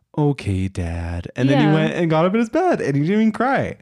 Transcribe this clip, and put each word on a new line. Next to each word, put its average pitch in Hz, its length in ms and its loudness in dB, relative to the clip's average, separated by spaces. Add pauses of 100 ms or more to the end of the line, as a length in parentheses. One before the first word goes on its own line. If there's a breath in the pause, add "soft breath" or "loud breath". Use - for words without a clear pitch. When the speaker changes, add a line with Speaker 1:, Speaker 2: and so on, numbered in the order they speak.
(180 soft breath)
Speaker 1:
"Okay, 101 500 0
Dad." 85 640 -6
And 131 140 0
then 147 120 4
he 151 40 4
Speaker 2:
Yeah. 151 80 4
Speaker 1:
went 156 220 2
and 165 160 0
got 160 160 2
up 185 80 0
in 226 60 2
his 226 100 -2
bed, 320 320 0
and 139 120 -2
he 143 100 0
didn't 202 180 2
even 220 100 2
cry. 226 500 -2